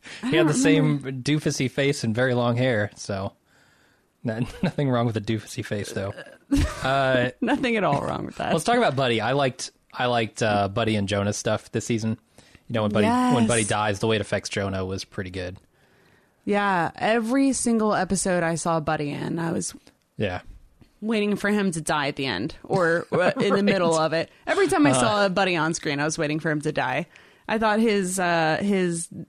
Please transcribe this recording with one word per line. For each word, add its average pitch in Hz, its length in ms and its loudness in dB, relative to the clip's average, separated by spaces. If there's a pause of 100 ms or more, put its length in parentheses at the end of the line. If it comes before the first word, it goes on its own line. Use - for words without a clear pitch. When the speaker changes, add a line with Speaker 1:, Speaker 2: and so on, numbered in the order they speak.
(240)
Speaker 1:
I 247 60 -4
Speaker 2:
He 294 80 2
had 349 60 6
Speaker 1:
don't 311 40 4
Speaker 2:
the - 120 2
same 277 440 4
Speaker 1:
remember. 135 80 -8
Speaker 2:
doofusy 139 580 -2
face 139 360 0
and 110 100 0
very 127 180 2
long 120 240 2
hair, 120 380 0
so 98 380 -6 (920)
no-, 113 160 -4 (140)
<laughs> - 100 -12
nothing 147 260 0
wrong 120 160 2
with 110 120 0
a 107 40 -4
doofusy 110 440 -6
face, 104 260 -6
though. 101 260 -6
Speaker 1:
<laughs> 170 60 -14 (600)
Speaker 2:
Uh, 131 480 2 (100)
Speaker 1:
Nothing 240 340 0
at 208 80 0
all 143 180 2
wrong - 260 -4
with - 80 -12
that. - 180 -2
Speaker 2:
let's 160 100 0
talk 240 140 2
about 175 180 2
Buddy. 123 240 2
I 110 120 0
liked, 139 400 -2 (200)
I 127 140 -2
liked, 120 380 0
uh, 104 240 4
Buddy 110 280 0
and 101 140 0
Jonah's 101 280 0
stuff - 340 -4
this 110 160 -2
season. 113 320 0 (480)
You 120 60 -10
know, 110 100 0
when 104 80 0
Buddy, 208 160 4
when 247 360 4
Speaker 1:
Yes. 110 40 2
Speaker 2:
Buddy 113 160 4
dies, 104 340 0
the - 80 -4
way 110 120 2
it 101 40 0
affects 98 280 -4
Jonah 95 360 -4
was 95 200 -6
pretty 92 260 -10
good. 92 260 -8 (880)
Speaker 1:
Yeah, 202 500 0
every 240 580 2
single 220 420 2
episode 180 480 0
I 165 120 0
saw 165 240 0
Buddy 151 300 -2
in, 151 300 -6
I 165 120 -2
was 180 220 -4 (440)
Speaker 2:
Yeah. 92 240 -4 (600)
Speaker 1:
waiting 208 340 0
for 202 140 -2
him 202 220 2
to 160 100 -4
die 147 280 0
at 143 60 -4
the 135 120 -4
end 110 260 -2 (100)
or, 170 480 0
uh, - 220 2
Speaker 2:
<laughs> - 40 -10
Speaker 1:
in 269 120 0
the - 60 2
Speaker 2:
Right. 202 80 2
Speaker 1:
middle 180 320 2
of 160 180 0
it. 165 160 -2 (160)
Every 349 220 2
time 330 180 4
I 277 60 6
Speaker 2:
Uh-huh. 262 100 2
Speaker 1:
saw 208 240 2
a 196 40 2
Buddy 185 260 0
on 160 180 0
screen, 143 260 -4
I 147 60 0
was 160 140 -2
waiting 151 200 -2
for 156 120 -2
him 151 100 -2
to 156 100 -4
die. 131 360 -2 (400)
I 220 100 0
thought 214 220 2
his, 196 400 2
uh, 165 420 2
his 180 480 0 (200)